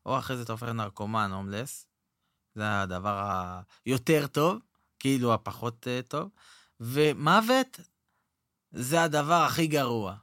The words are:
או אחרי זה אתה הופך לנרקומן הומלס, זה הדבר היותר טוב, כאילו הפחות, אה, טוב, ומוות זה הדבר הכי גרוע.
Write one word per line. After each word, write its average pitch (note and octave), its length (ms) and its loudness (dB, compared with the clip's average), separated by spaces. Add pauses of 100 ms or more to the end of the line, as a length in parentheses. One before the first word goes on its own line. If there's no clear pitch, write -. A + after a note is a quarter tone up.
או C3 120 0
אחרי B2+ 180 -4
זה B2 60 -6
אתה A#2 100 -6
הופך A2+ 140 -6
לנרקומן G#2+ 680 -2
הומלס, G2 540 -8 (680)
זה G#2+ 280 0
הדבר F#2 800 -4 (240)
היותר C#3+ 420 2
טוב, E3 320 0 (400)
כאילו B2 360 2
הפחות, A2+ 540 -6
אה, B2 200 -4
טוב, E3+ 220 -8 (500)
ומוות D#3 1000 2 (920)
זה C#3+ 300 0
הדבר D3 400 2
הכי D3+ 240 2
גרוע. A#2+ 560 0